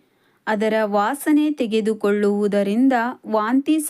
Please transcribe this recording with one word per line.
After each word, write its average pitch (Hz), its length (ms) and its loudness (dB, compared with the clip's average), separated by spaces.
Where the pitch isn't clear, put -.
ಅದರ 214 260 0
ವಾಸನೆ 285 680 0
ತೆಗೆದುಕೊಳ್ಳುವುದರಿಂದ 208 1400 0
ವಾಂತಿ 247 520 0